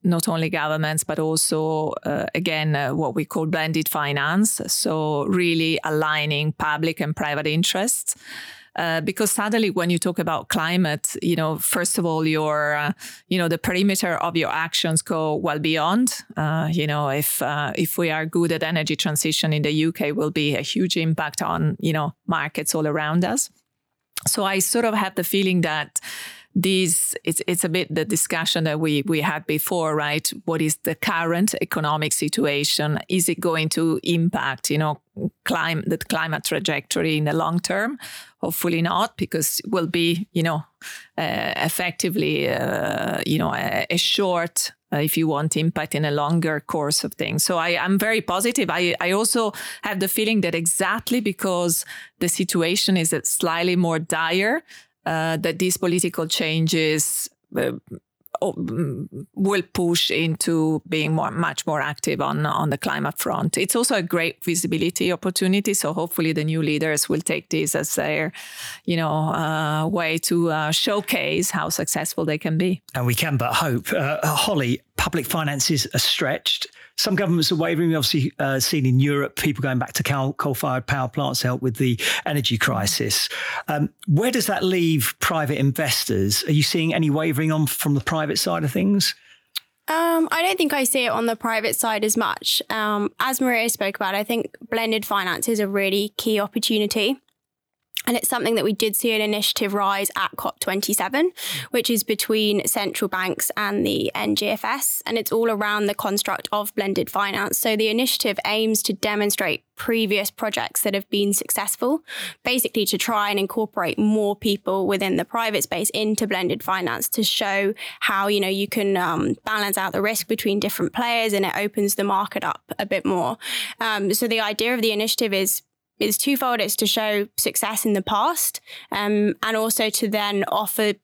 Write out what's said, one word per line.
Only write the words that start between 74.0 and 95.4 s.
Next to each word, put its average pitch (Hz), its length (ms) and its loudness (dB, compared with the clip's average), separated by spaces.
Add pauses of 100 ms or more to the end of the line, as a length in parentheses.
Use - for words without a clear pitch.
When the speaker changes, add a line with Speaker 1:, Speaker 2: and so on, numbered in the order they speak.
Speaker 2:
Holly, 143 580 0 (160)
public 156 280 0
finances 147 720 0
are 123 40 2
stretched. - 680 0 (300)
Some 202 180 2
governments 170 340 2
are 180 60 2
wavering. 165 320 2
We've 160 100 4
obviously, 139 420 2
uh, 135 200 0
seen 135 260 2
in 127 140 6
Europe 143 380 2
people 143 240 0
going 131 180 0
back 123 140 -4
to - 100 -2
coal, 139 300 0
coal-fired 127 520 -2
power 131 220 0
plants 135 320 -2
to - 80 0
help 127 140 -2
with 127 160 0
the 123 200 2 (280)
energy 131 320 0
crisis. 107 720 0 (400)
Um, 151 200 0 (160)
where 202 260 4
does 247 160 2
that 190 180 0
leave 170 560 2
private 151 380 0
investors? 135 840 2
Are - 80 -2
you 151 100 6
seeing 160 320 2
any 160 160 2
wavering 156 440 2
on 156 140 2
from - 260 0
the 139 80 2
private 156 360 -2
side 170 280 0
of 131 80 0
things? 190 420 2 (720)
Speaker 3:
Um, 330 420 2
I 330 120 0
don't 370 160 2
think 302 160 2
I 277 100 2
see 247 220 2
it 233 60 2
on 226 140 0
the 226 120 0
private 226 400 0
side 214 260 0
as 214 140 2
much. - 520 0
Um, 214 520 0
as 262 180 0
Maria 233 300 2
spoke 202 260 -2
about, 190 180 -2
I 208 120 -2
think 233 280 -2 (160)
blended 220 360 0
finance 185 420 0